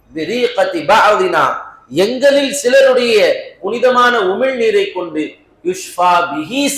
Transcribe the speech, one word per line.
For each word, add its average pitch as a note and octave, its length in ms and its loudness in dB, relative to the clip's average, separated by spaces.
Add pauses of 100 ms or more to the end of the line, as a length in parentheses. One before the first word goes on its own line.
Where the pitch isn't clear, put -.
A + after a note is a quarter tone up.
(140)
"பிரீகதி F#3 800 -2
பஅதினா", F#3 600 2 (320)
எங்களில் B3+ 640 2
சிலருடைய A#3+ 920 2 (180)
புனிதமான A#3+ 580 2
உமிழ் A3 360 -2
நீரை G#3+ 380 0
கொண்டு, E3 280 -8 (440)
"யுஷ்ஃபா F3 720 0
பிஹி A#3+ 420 -2